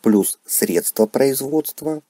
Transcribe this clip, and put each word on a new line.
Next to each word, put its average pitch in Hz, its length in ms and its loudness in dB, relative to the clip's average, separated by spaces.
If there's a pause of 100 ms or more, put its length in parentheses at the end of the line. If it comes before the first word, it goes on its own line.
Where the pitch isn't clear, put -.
плюс 104 440 2
средства - 600 0
производства 139 1040 -2